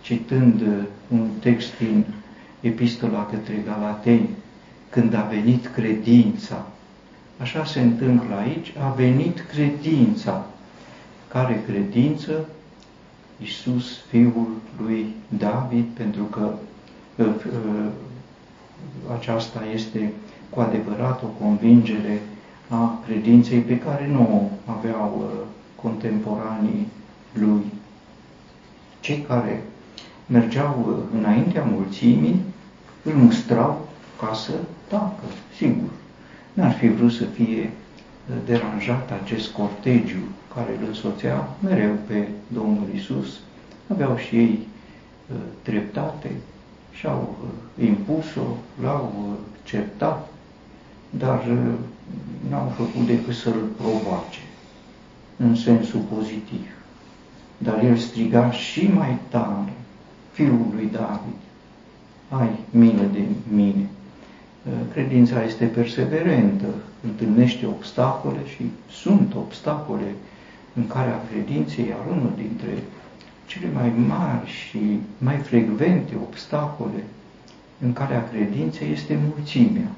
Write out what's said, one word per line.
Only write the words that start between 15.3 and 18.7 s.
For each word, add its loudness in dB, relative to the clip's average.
David, 0
pentru -4
că, -4
ă, 4
ă, -2